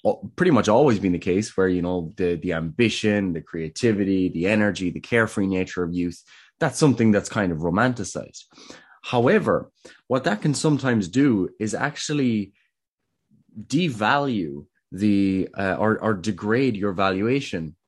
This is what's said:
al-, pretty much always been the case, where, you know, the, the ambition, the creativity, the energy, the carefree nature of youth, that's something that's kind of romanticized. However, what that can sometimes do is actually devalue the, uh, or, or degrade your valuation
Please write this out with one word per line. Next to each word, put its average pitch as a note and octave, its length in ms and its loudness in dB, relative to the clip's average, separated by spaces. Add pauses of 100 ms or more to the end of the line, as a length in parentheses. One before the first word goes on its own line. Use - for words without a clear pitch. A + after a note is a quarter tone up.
al-, - 320 -2
pretty F3+ 160 4
much G#2+ 160 4
always A#2 320 4
been F#2+ 120 0
the F2 80 0
case, G2 360 -2
where, F#2+ 120 2
you F2+ 160 0
know, F2 320 -4
the, F2 220 0
the F2 160 -4
ambition, G2 800 0
the D#2+ 80 -6
creativity, F#2+ 880 0
the E2+ 180 -2
energy, G2+ 420 0
the - 100 -8
carefree A2 480 0
nature F#2 360 -2
of E2+ 100 -4
youth, F2 300 -4 (360)
that's C#3+ 200 -2
something A#2 320 6
that's - 180 2
kind G2 220 0
of D#2 80 -4
romanticized. G#2+ 880 -2 (580)
However, B2 680 2 (380)
what B2+ 160 0
that G#3+ 180 -2
can D3 140 0
sometimes B2+ 520 0
do A2 420 2 (100)
is G#2+ 160 -4
actually B2+ 800 -2 (1080)
devalue A2+ 1040 -2 (260)
the, G2 640 2
uh, F#2+ 240 -2
or, G#2+ 200 2
or G#2+ 160 0
degrade G#2+ 600 -2
your G2 180 -4
valuation G2 840 -2 (120)